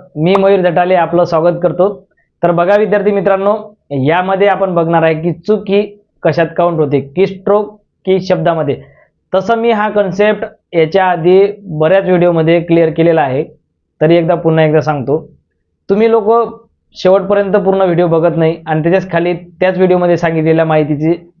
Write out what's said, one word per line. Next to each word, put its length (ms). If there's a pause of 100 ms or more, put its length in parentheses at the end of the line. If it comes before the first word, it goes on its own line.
(160)
मी 240
मयूर 200
जटाले 360
आपलं 280
स्वागत 400
करतो. 440 (360)
तर 80
बघा 240
विद्यार्थी 360
मित्रांनो, 680 (140)
यामध्ये 560
आपण 260
बघणार 300
आहे 180
की 100
चूक 280 (100)
ही 280 (260)
कशात 220 (120)
काउंट 220
होते, 200
की 260
स्ट्रोक 560 (240)
की 160
शब्दामध्ये. 600 (540)
तसं 220
मी 140
हा 180
कन्सेप्ट 560 (280)
याच्या 320
आधी 420 (140)
बऱ्याच 440
व्हिडिओमध्ये 560
क्लिअर 280
केलेला 320
आहे, 220 (580)
तरी 140
एकदा 200
पुन्हा 300
एकदा 160
सांगतो. 480 (600)
तुम्ही 220
लोक 440 (380)
शेवटपर्यंत 600
पूर्ण 280
व्हिडिओ 260
बघत 300
नाही 280
आणि 160
त्याच्याच 300
खाली 220
त्याच 420
व्हिडिओमध्ये 420
सांगितलेल्या 480
माहितीची, 760